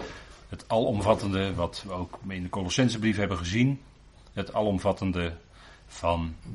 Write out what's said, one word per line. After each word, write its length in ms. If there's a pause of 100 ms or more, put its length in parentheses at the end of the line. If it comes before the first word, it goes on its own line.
(500)
Het 200
alomvattende, 840
wat 340
we 60
ook 340
in 160
de 60
Colossensebrief 680
hebben 220
gezien. 440 (520)
Het 200
alomvattende 840 (500)
van 480 (200)